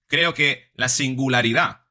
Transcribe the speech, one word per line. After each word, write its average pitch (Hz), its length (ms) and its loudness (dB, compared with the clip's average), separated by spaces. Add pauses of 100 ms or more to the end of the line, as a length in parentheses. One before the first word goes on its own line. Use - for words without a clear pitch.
creo 165 260 0
que - 400 -2
la 123 160 -2
singularidad 131 1000 0